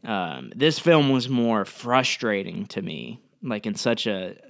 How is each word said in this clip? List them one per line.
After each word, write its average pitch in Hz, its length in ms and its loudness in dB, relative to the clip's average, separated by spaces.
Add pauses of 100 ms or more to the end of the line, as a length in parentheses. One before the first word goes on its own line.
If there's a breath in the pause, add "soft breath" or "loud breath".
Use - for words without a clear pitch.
Um, 80 500 -6
this 147 240 2
film 156 320 6
was 127 180 2
more 117 360 2
frustrating 101 1000 -2
to - 140 -8
me, 80 400 -10 (220)
like, 110 240 -6
in 104 80 -4
such 117 320 -2
a, 95 300 -6 (140)